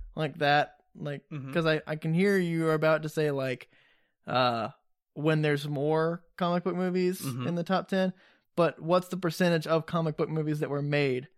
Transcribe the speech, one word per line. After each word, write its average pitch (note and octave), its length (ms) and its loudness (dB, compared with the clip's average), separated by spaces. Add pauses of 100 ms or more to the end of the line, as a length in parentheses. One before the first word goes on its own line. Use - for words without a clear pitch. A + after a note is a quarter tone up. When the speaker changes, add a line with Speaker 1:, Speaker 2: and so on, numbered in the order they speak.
(140)
Speaker 1:
like, D#3 240 -4
that, D3 380 2 (180)
like, D3 380 -10
Speaker 2:
Mm-hmm. C3+ 200 -10
Speaker 1:
'cause D#3+ 140 0
I, D#3 220 2
I D#3 80 -4
can D#3+ 180 -2
hear G3 240 4
you E3 300 0
are D#3 60 4
about D#3 280 2
to D#3 60 -6
say, D3+ 240 0
like, C3 360 -4 (600)
uh, A#2+ 400 2 (460)
when D#3 280 2
there's D3 260 0
more D#3 540 0 (140)
comic F3 260 0
book F3+ 140 -2
movies F3+ 440 0
Speaker 2:
Mm-hmm. B2 280 -4
Speaker 1:
in E3+ 80 -2
the E3+ 80 -2
top F#3 240 -2
ten, F#3 240 0 (420)
but E3 260 2
what's F3+ 280 2
the F#3 80 -6
percentage E3+ 500 2
of D#3+ 200 2
comic D#3+ 300 -2
book D#3 120 0
movies D3+ 320 -2
that C#3 100 -2
were C#3+ 120 -2
made C#3+ 440 0 (100)